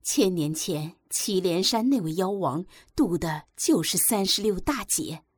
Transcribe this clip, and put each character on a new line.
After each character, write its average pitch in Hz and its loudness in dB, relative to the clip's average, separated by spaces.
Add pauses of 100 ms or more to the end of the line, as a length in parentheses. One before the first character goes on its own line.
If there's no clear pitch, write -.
千 190 2
年 156 0
前 156 -6 (120)
祁 190 -2
连 180 2
山 226 2
那 277 4
位 160 -4
妖 185 0
王 175 -2 (300)
渡 175 2
的 160 -4 (100)
就 214 2
是 180 -2
三 196 2
十 202 0
六 202 2
大 247 -4
劫。 - -4 (120)